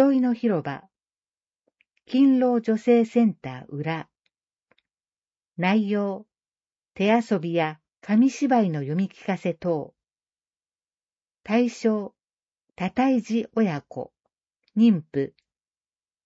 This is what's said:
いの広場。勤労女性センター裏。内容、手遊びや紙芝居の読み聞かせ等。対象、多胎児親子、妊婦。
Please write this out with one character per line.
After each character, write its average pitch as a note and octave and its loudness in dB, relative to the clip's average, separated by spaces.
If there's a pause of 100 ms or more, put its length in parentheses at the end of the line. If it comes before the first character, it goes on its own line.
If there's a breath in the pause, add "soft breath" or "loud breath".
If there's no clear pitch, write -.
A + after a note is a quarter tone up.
(140)
い C4 0
の B3 0
広 G#3+ -2
場。 C#3+ -12 (1160)
勤 C4 4
労 B3 2
女 A3 0
性 A#3 4
セ A#3 2
ン G3 0
タ - -14
ー B2+ -14
裏。 D#3 -8 (1500)
内 G3 0
容、 G3+ -4 (680)
手 F#3+ -2
遊 A3+ 0
び E3+ -6
や D#3 -2 (220)
紙 A3+ 2
芝 B3+ 0
居 G3 0
の D3+ -4
読 C#3 -6
み F#3 -2
聞 - -20
か F#3 -4
せ F3 -4
等。 E3 -6 (1500)
対 A#3 0
象、 G#3+ -4 (600)
多 F3+ -6
胎 B3+ 0
児 A3 -4
親 F#3 0
子、 - -14 (640)
妊 G#3 4
婦。 C#3 -4 (880)